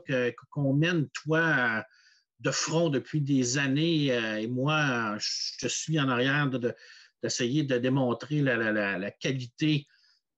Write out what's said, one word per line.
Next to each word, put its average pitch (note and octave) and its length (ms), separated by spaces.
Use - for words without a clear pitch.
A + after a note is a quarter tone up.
que, B2 280
qu'on C#3 240
mène, D#3+ 360
toi, D#3 300
euh, B2 420
de C3+ 100
front D#3+ 400
depuis D3+ 320
des C3 340
années, D3 560
euh, A2+ 240
et A2 100
moi, B2+ 720
je - 400
te - 100
suis - 300
en C3+ 120
arrière C3+ 400
de, B2+ 80
de, A#2 160
d'essayer B2+ 400
de C3 160
démontrer C3 640
la, B2+ 140
la, A2+ 160
la, G2+ 260
la G2 120
qualité C#3+ 760